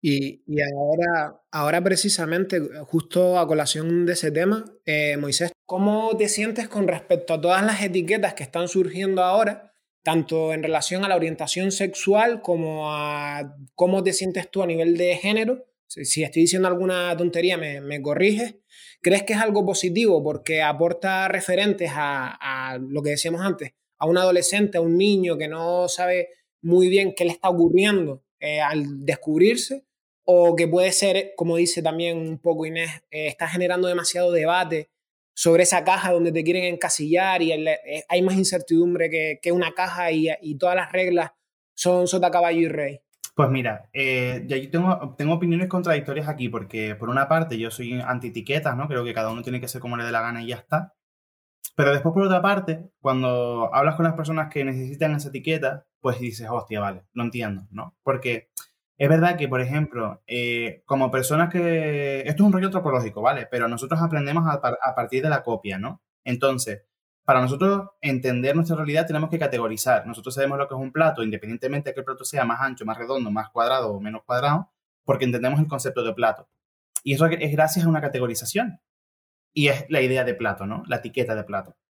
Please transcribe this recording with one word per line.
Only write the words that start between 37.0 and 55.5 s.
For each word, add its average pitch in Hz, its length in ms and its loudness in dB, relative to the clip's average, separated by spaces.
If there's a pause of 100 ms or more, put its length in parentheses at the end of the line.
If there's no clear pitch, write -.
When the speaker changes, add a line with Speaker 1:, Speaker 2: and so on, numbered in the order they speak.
Speaker 1:
y 165 120 2
el, 156 160 -2
eh, 151 400 -4
hay 180 140 4
más 190 120 2
incertidumbre 175 720 2
que, 156 320 -2
que 175 120 0
una 180 200 2
caja 180 380 -2
y, 160 160 2 (140)
y 151 160 -8
todas 180 180 2
las 175 160 -2
reglas 175 400 0 (440)
son 180 340 2
sota, 180 200 2
caballo 170 300 2
y 165 80 4
rey? 147 320 -6 (360)
Speaker 2:
Pues 139 160 4
mira, 120 420 -2
eh, 127 540 -2
yo 135 100 -2
aquí 135 100 -6
tengo, 170 500 0
tengo 151 180 0
opiniones 175 340 0
contradictorias 151 580 -2
aquí 127 220 -6
porque, 110 460 -6
por 110 120 -8
una 135 220 0
parte, 160 280 0
yo 113 140 -6
soy 120 300 -10
anti-etiquetas, 123 760 -4
¿no? 143 140 -6
Creo 123 160 -4
que 117 80 -8
cada 110 180 -4
uno 117 120 -10
tiene 123 180 -6
que 123 80 -12
ser 127 100 -10
como 117 160 -8
le 117 80 -6
dé 117 80 -6
la 117 100 -2
gana 117 220 -6
y 113 40 -10
ya 120 100 -8
está. 160 360 -6 (840)
Pero 139 180 4
después, 165 200 0
por 196 100 2
otra 185 180 2
parte, 185 480 -2 (100)
cuando 123 720 0
hablas 151 220 2
con 165 100 0
las 160 100 0
personas 156 360 -4
que 143 140 -4
necesitan 135 500 -2
esa 147 140 -6
etiqueta, 139 560 -4 (160)